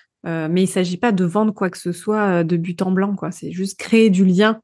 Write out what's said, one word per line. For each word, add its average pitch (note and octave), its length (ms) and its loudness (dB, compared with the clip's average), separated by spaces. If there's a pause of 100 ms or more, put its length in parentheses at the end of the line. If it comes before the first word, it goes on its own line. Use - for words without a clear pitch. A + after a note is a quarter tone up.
(260)
Euh, E3 240 -4
mais F3+ 140 2
il F#3 40 2
s'agit F3+ 300 -2
pas A#3 160 0
de F#3 100 0
vendre G#3 300 0
quoi F#3+ 160 -4
que F3 80 -12
ce F3 140 -6
soit, G#3 320 -4
euh, F3 200 2
de E3+ 140 0
but E3+ 240 -6
en F#3+ 100 -2
blanc, G3 240 0
quoi. E3 160 -8
C'est E3 200 -12
juste F#3+ 280 -8
créer A3+ 300 4
du F#3+ 160 4
lien, G#3 380 4